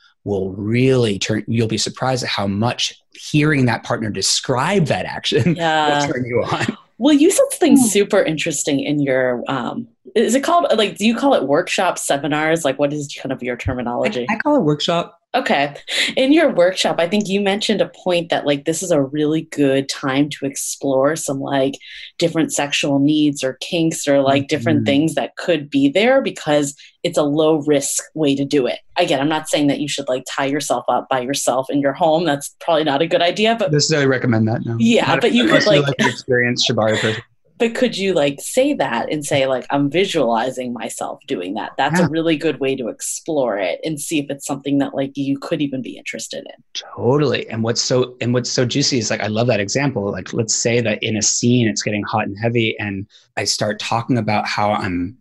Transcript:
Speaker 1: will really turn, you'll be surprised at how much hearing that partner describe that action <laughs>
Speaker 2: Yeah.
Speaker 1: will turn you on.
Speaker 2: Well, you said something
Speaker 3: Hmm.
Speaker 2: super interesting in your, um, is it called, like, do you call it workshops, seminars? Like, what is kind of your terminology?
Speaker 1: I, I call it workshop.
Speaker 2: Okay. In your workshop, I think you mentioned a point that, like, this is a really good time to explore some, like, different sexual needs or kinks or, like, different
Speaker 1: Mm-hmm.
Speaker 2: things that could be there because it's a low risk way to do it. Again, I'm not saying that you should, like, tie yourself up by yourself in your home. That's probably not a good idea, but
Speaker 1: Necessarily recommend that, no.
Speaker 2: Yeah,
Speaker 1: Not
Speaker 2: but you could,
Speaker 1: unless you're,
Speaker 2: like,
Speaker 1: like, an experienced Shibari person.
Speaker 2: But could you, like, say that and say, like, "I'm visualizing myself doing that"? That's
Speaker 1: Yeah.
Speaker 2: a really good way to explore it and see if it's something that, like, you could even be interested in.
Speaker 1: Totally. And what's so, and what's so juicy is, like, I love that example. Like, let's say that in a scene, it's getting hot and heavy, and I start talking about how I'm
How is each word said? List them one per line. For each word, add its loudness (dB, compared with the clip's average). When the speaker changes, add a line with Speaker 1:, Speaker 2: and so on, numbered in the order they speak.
Speaker 1:
will -4
really 2
turn, -2
you'll 0
be -2
surprised -4
at -6
how -4
much -2
hearing 2
that 0
partner -4
describe 0
that -2
action 0
<laughs> -2
Speaker 2:
Yeah. 2
Speaker 1:
will -2
turn -4
you 0
on. -4
Speaker 2:
Well, 6
you 6
said 4
something 6
Speaker 3:
Hmm. 6
Speaker 2:
super 2
interesting -2
in -2
your, 0
um, -6
is 2
it 2
called, 2
like, 0
do 0
you 4
call 2
it 2
workshops, 0
seminars? 0
Like, 0
what 0
is -6
kind -6
of -8
your -4
terminology? -4
Speaker 1:
I, -2
I -4
call 2
it 4
workshop. 0
Speaker 2:
Okay. 0
In 4
your 6
workshop, 2
I 2
think 0
you 0
mentioned 0
a 0
point -2
that, 0
like, 0
this -2
is -6
a 4
really 0
good 2
time 0
to -8
explore 0
some, -6
like, 0
different 0
sexual 0
needs 2
or -4
kinks -2
or, 4
like, 2
different 0
Speaker 1:
Mm-hmm. 0
Speaker 2:
things 2
that -4
could -2
be 2
there 4
because 0
it's -2
a 2
low 4
risk 0
way 2
to -2
do 2
it. -4
Again, 0
I'm 0
not -2
saying 0
that 0
you -4
should, -6
like, -2
tie -2
yourself -2
up 0
by 0
yourself -2
in 0
your 0
home. 2
That's -4
probably 2
not 0
a 2
good 0
idea, 2
but 0
Speaker 1:
Necessarily 2
recommend 2
that, -2
no. -4
Speaker 2:
Yeah, 4
Speaker 1:
Not 2
Speaker 2:
but 2
you 4
could, 2
Speaker 1:
unless 4
you're, 6
Speaker 2:
like, 0
Speaker 1:
like, -2
an 2
experienced 0
Shibari 2
person. -2
Speaker 2:
But 0
could 0
you, 0
like, 2
say 0
that -2
and -4
say, 2
like, -2
"I'm 2
visualizing 0
myself -8
doing -6
that"? -8
That's 0
Speaker 1:
Yeah. 4
Speaker 2:
a 0
really 0
good -2
way 0
to -6
explore -4
it -2
and -4
see -4
if -4
it's -10
something -4
that, -2
like, -4
you -2
could -4
even -4
be -12
interested -12
in. -20
Speaker 1:
Totally. 0
And -4
what's 0
so, 0
and 0
what's -2
so 0
juicy 0
is, -2
like, -2
I -4
love 0
that 2
example. -2
Like, -10
let's 0
say 2
that -2
in -2
a -2
scene, 2
it's -2
getting -2
hot -2
and -8
heavy, 0
and -6
I -4
start -2
talking -2
about 0
how 0
I'm -4